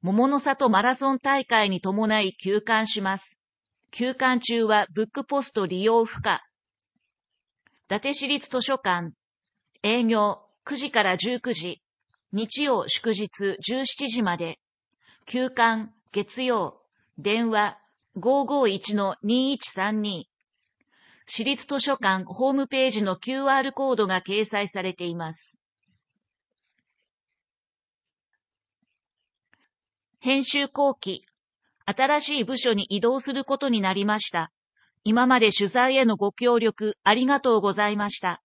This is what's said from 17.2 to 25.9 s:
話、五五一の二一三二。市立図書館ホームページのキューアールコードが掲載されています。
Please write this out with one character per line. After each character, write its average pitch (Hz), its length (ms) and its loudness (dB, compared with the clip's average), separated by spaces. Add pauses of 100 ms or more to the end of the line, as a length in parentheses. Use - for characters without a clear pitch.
話、 208 300 0 (380)
五 262 260 2
五 269 240 2
一 196 260 -2
の 196 300 -2
二 254 300 0
一 - 160 -6
三 208 320 -4
二。 202 280 -8 (960)
市 - 200 -6
立 269 200 -2
図 277 140 -4
書 269 180 0
館 190 280 0
ホ 254 240 0
ー 277 40 0
ム 269 140 0
ペ 262 200 2
ー 254 40 0
ジ 214 120 -2
の 190 120 -2
キ 247 180 -8
ュ 269 120 -4
ー 269 100 4
ア - 20 4
ー 262 60 2
ル 269 80 -4
コ 269 200 -2
ー 247 40 2
ド 214 100 2
が 185 160 -2
掲 202 220 -2
載 202 240 -4
さ 190 140 -8
れ 185 120 -4
て 180 120 -10
い 170 100 -6
ま 160 180 -10
す。 - 240 -20 (4000)